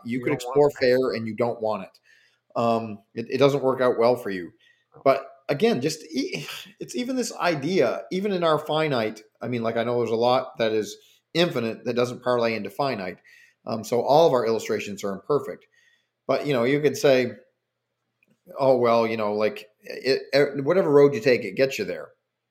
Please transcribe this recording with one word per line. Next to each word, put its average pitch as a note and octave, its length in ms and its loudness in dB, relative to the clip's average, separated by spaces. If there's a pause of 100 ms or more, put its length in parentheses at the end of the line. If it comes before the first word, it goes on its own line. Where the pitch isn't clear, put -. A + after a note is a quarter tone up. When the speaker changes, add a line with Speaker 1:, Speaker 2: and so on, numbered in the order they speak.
Speaker 1:
you A#2+ 140 -6
Speaker 2:
You B2 60 -8
Speaker 1:
could D#3 80 0
Speaker 2:
don't - 0 -
want C#3 100 -4
Speaker 1:
explore C#3+ 300 4
Speaker 2:
that. - 80 -12
Speaker 1:
fair B2+ 360 2
and A2+ 120 -6
you G#2+ 80 -8
don't A#2+ 260 -2
want G#2+ 220 -4
it. - 160 -20 (560)
Um, A2+ 480 -2 (100)
it, A#2 160 -8
it B2+ 80 -4
doesn't C#3 260 2
work C3 160 0
out B2 180 2
well A#2+ 180 4
for G#2+ 160 -8
you. F2 200 -8 (440)
Speaker 2:
No. - 100 -20
Speaker 1:
But C3+ 200 2 (220)
again, D3+ 340 0
just D#3 300 -4
e-, E3+ 340 -6 (340)
it's - 160 -12
even B3 200 -6
this B3 220 -4
idea, D3 720 0
even G3 220 -2
in F3 100 -2
our D#3 160 2
finite, D3 600 -2 (200)
I A2+ 60 -6
mean, A#2+ 160 -4
like, A#2 140 -2
I A#2 60 0
know A#2+ 160 -2
there's A2+ 100 0
a A#2 60 -2
lot B2 420 0
that A2+ 160 0
is G#2+ 240 -2 (360)
infinite C3 520 -2
that A#2+ 100 -4
doesn't A#2+ 280 -2
parlay A#2 320 0
into G2+ 140 -8
finite. G#2 500 -6 (460)
Um, A2+ 180 -6
so A#2+ 180 -2
all D3+ 260 6
of D#3 60 2
our A#2+ 120 2
illustrations G#2+ 580 -4
are G2 100 -4
imperfect. F#2+ 520 -4 (640)
But, C3 180 0
you D3 80 0
know, A#2 120 2
you C#3+ 160 0
could C#3+ 160 0
say, B2+ 340 4 (1300)
"Oh, C3+ 200 4
well, A#2 300 4
you A2 80 -4
know, G#2 180 -2
like, G#2+ 360 -2 (120)
it, - 420 -2 (100)
it, C#3 320 2
whatever E3+ 240 2
road C#3+ 240 6
you C#3 80 -4
take, A#2+ 240 2
it F#2+ 100 -10
gets C3 240 0
you G2+ 60 -4
there." E2 240 -10 (420)